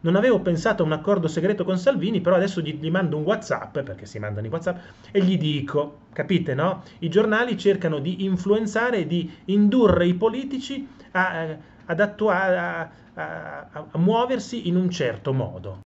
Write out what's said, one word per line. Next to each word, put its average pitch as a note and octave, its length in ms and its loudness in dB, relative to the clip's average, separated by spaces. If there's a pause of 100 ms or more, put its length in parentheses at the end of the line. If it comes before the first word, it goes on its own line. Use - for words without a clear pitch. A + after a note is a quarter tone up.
non E3 140 2
avevo A3 240 4
pensato F3 440 0
a - 20 4
un D#3 60 0
accordo E3 360 0
segreto F3 360 -2
con F3+ 160 0
Salvini, G#3 420 0
però F3+ 140 4
adesso F#3+ 260 0
gli, D3+ 180 -6
gli D#3+ 120 -4
mando E3 260 0
un D3+ 60 -4
WhatsApp", D3 560 -4
perché G2 260 -10
si G#2 140 -12
mandano G#2+ 280 -6
i - 20 -6
WhatsApp, E3+ 280 -4 (340)
"e G3+ 100 2
gli F#3 160 2
dico", C#3+ 640 -2 (120)
capite, E3 400 0
no? F3 300 -2 (160)
I E3+ 100 -2
giornali G#3+ 480 2
cercano F3+ 420 0
di F3+ 240 -4
influenzare G#3 760 0
e D3+ 80 -2
di E3+ 240 -2 (140)
indurre G3+ 600 6
i F3 80 4
politici C4 760 -2 (240)
a, F#3 260 0
eh, D#3 200 -6 (280)
ad E3+ 140 -4
attua-, G3+ 360 2
a, F3+ 440 0
a, D#3+ 100 -8 (840)
a, D3+ 180 -12
a - 80 -6
muoversi A3+ 720 0
in F3 80 0
un F#3 160 2
certo C3 420 -2
modo. F#2+ 540 -6